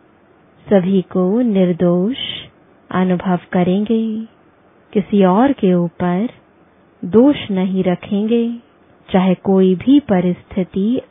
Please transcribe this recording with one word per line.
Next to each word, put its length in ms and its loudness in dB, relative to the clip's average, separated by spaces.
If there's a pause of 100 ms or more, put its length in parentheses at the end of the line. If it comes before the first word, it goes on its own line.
(680)
सभी 320 2
को 400 -2
निर्दोष 760 0 (720)
अनुभव 480 -2 (120)
करेंगे, 760 -2 (680)
किसी 300 2
और 280 4
के 220 0
ऊपर 560 -2 (760)
दोष 460 2
नहीं 320 -2
रखेंगे। 760 -2 (520)
चाहे 220 2
कोई 420 2
भी 240 2
परिस्थिति 1120 -4